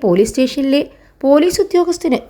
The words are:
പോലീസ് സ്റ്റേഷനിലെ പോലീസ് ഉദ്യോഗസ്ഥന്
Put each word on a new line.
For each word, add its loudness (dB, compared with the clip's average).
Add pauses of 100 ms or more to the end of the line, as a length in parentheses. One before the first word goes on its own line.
പോലീസ് 2
സ്റ്റേഷനിലെ 0 (420)
പോലീസ് 2
ഉദ്യോഗസ്ഥന് -2 (100)